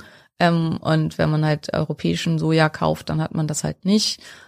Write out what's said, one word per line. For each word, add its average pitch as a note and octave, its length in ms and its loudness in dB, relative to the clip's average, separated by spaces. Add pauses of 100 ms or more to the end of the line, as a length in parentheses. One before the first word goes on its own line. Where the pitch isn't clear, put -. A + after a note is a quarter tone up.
(380)
Ähm, E3 440 2
und D#3 340 0
wenn D#3 140 2
man D#3 160 2
halt D3+ 260 -2
europäischen E3 640 -2
Soja D#3+ 300 4
kauft, D#3 400 -2
dann D#3 140 -2
hat - 120 -6
man D#3 140 -2
das D3+ 160 -4
halt D3+ 220 -6
nicht. G#3+ 340 2 (280)